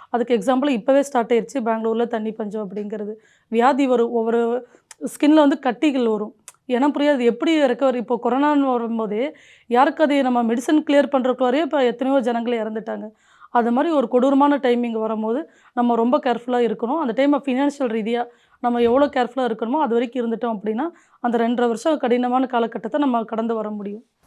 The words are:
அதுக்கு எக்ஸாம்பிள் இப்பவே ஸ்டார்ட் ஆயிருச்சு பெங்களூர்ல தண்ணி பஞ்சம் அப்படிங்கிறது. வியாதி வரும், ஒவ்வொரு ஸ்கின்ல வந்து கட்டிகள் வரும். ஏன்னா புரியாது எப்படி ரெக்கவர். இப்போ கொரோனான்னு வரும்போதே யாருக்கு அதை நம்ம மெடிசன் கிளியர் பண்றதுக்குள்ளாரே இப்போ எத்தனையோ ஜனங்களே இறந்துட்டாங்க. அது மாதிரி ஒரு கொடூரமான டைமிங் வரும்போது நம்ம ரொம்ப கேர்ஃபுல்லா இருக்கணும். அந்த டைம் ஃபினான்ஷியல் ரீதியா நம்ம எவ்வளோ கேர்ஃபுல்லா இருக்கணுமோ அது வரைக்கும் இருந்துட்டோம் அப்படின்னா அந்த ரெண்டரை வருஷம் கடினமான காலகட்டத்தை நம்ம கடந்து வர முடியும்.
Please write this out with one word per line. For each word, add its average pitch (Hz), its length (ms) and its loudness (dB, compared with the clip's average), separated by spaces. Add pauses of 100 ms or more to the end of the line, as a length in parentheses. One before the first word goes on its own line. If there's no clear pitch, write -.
(100)
அதுக்கு 240 260 0
எக்ஸாம்பிள் 254 320 0
இப்பவே 269 340 2
ஸ்டார்ட் 254 300 -2
ஆயிருச்சு 233 260 -2
பெங்களூர்ல 226 480 -2
தண்ணி 220 260 -6
பஞ்சம் 214 380 -8
அப்படிங்கிறது. 208 420 -10 (360)
வியாதி 254 380 2
வரும், 233 260 2
ஒவ்வொரு 233 560 -2 (320)
ஸ்கின்ல 294 340 2
வந்து 294 240 6
கட்டிகள் 254 500 0
வரும். 214 260 -4 (340)
ஏன்னா 254 180 2 (120)
புரியாது 285 260 2
எப்படி 302 380 2
ரெக்கவர். 262 320 2
இப்போ 247 280 -4
கொரோனான்னு 277 480 2
வரும்போதே 226 640 -4 (320)
யாருக்கு 294 380 2
அதை 285 180 4
நம்ம 247 200 2
மெடிசன் 277 440 0
கிளியர் 285 260 4
பண்றதுக்குள்ளாரே 254 480 2
இப்போ 294 240 0
எத்தனையோ 254 360 0
ஜனங்களே 233 460 -2
இறந்துட்டாங்க. 214 420 -8 (420)
அது 240 220 2
மாதிரி 311 220 0
ஒரு 262 140 2
கொடூரமான 277 480 4
டைமிங் 240 360 0
வரும்போது 220 580 -4 (220)
நம்ம 240 220 0
ரொம்ப 240 240 2
கேர்ஃபுல்லா 240 580 -2
இருக்கணும். 247 220 -4
அந்த 269 160 -2
டைம் 277 300 2
ஃபினான்ஷியல் 269 480 -2
ரீதியா 226 340 -2 (340)
நம்ம 240 180 0
எவ்வளோ 240 280 4
கேர்ஃபுல்லா 254 440 -2
இருக்கணுமோ 226 300 -4
அது 262 120 -2
வரைக்கும் 233 400 -2
இருந்துட்டோம் 226 260 -4
அப்படின்னா 220 300 -4 (320)
அந்த 240 180 0
ரெண்டரை 233 280 0
வருஷம் 233 320 -2
கடினமான 247 480 0
காலகட்டத்தை 226 540 -4
நம்ம 240 240 0
கடந்து 226 300 -4
வர 214 160 -6
முடியும். 208 340 -12 (220)